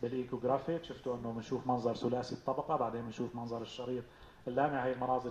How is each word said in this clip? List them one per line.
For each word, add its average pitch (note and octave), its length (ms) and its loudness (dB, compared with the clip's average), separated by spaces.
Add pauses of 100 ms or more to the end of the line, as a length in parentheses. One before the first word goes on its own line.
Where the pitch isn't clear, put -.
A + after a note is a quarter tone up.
بالإيكوغرافيك، B2+ 840 0
شفتوا B2 320 -4
إنه A#2 160 -4
بنشوف A#2 340 -4
منظر A#2+ 280 4
ثلاثي B2 400 0
الطبقة، C#3+ 420 0
بعدين A#2 260 0
بنشوف A#2 320 -4
منظر A#2 280 -4
الشريط B2 420 -4 (440)
اللامع. C3+ 360 4
هاي C3 80 4
المناظر B2+ 380 2